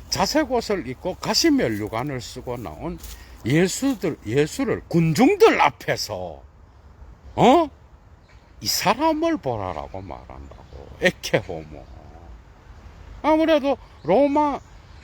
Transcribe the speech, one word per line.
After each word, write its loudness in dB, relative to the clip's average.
자색 0
옷을 -2
입고 -6
가시면류관을 0
쓰고 -10
나온 -10
예수들, 0
예수를 0
군중들 4
앞에서, -4
어? 6
이 -8
사람을 0
보라라고 -6
말한다고. -16
에케 -2
호모. -10
아무래도 4
로마, 2